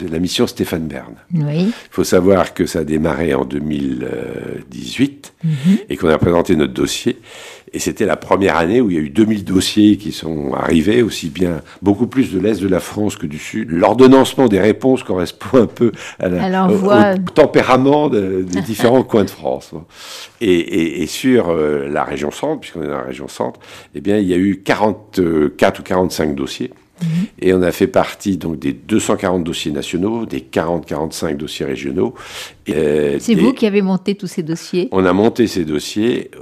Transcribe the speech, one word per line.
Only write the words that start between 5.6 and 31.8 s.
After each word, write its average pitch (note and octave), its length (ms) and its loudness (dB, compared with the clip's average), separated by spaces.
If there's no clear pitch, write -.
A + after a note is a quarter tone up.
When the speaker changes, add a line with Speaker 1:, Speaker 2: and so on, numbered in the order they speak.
Speaker 1:
et - 80 -6
qu'on E2 120 2
a D2+ 80 4
présenté E2+ 380 2
notre C#2+ 180 0
dossier. C#2 460 -4
Et E2 60 -8
c'était F2 300 -4
la D#2+ 80 0
première F#2 420 0
année F2+ 240 2
où A2 80 2
il F2 60 0
y D#2 40 0
a - 40 -2
eu C#2+ 60 -6
deux G#2 160 4
mille G#2+ 180 0
dossiers G2 540 4
qui D#2+ 140 -8
sont D2 440 -6
arrivés, E2 480 2
aussi F#2+ 260 -6
bien E2+ 320 -2
beaucoup G#2 240 2
plus B2 260 0
de F#2 60 -2
l'Est G2+ 220 0
de G2 60 0
la F2+ 120 2
France G#2 360 -4
que - 120 -8
du D2 100 -10
Sud. A2 320 -8
L'ordonnancement C3 760 6
des G2 120 4
réponses A2+ 440 2
correspond F#2 600 0
un - 40 0
peu A#2 240 0
à - 120 -2
la, B2+ 160 -2
Speaker 2:
À F#3 40 -2
l'envoi. F#3+ 600 4
Speaker 1:
au, F#3 80 0
au F3+ 120 -6
tempérament C#3 800 4
de, F#2+ 400 0
des F#2 120 -2
Speaker 2:
<laughs> - 20 -2
Speaker 1:
différents A#2 400 4
coins G2+ 220 2
de - 40 -2
France. - 420 -8
Et, G2+ 100 4
et, E2 520 0
et D2+ 40 -4
sur, A#2 420 2
euh, D2+ 380 0
la D2 160 -2
région C#2+ 280 -6
Centre, D3+ 300 -6
puisqu'on - 200 -12
est D2+ 60 -6
dans C#2+ 100 -6
la C2 60 -8
région C2 240 -12
Centre, - 320 -8
eh D2 80 -12
bien, G2+ 160 0
il G2+ 100 0
y F2+ 60 2
a F2 40 2
eu F#2+ 260 0
quarante-quatre F#2 1160 0
ou - 20 -14
quarante-cinq E2+ 500 0
dossiers. C#2 380 -8
Speaker 2:
Mhm. E3+ 60 -2
Speaker 1:
Et F#2 140 2
on F#2 80 4
a E2+ 120 0
fait G2 140 0
partie F#2+ 500 -2
donc D#2+ 200 -6
des C#2 140 -4
deux - 300 -2
cent G#2+ 160 -2
quarante F#2 260 0
dossiers D#2+ 300 -6
nationaux, G2 520 -4
des C2 140 -8
quarante, E2 460 -6
quarante-cinq D#2 500 -6
dossiers D2 300 -8
régionaux. C#2 480 -4